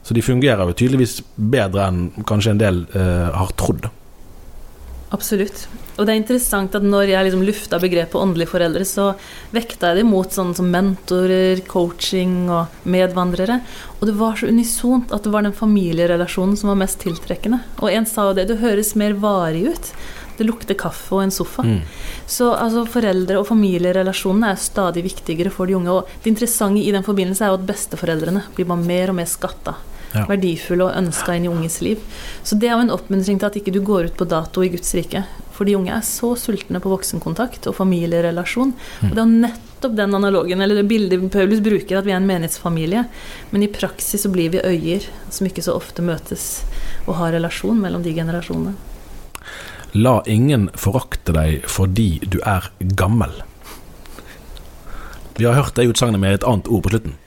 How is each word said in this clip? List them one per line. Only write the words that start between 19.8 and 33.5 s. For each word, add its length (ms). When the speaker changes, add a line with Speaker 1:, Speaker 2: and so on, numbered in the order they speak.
Speaker 2:
Det 120
lukter 260
kaffe 400
og 80
en 80
sofa." 320
Speaker 1:
Mm. 180
Speaker 2:
Så 320
altså, 300
foreldre- 500
og 80
familierelasjonene 1040
er 80
stadig 480
viktigere 460
for 180
de 80
unge. 160
Og 140
det 100
interessante 480
i 80
den 160
forbindelse 400
er 80
jo 80
at 80
besteforeldrene 720
blir 100
bare 160
mer 280
og 100
mer 100
skatta. 460
Speaker 1:
Ja. 160
Speaker 2:
Verdifulle 560
og 80
ønska 400
inn 140
i 20
unges 320
liv. 160
Så 100
det 120
er 80
jo 80
en 100
oppmuntring 460
til 80
at 100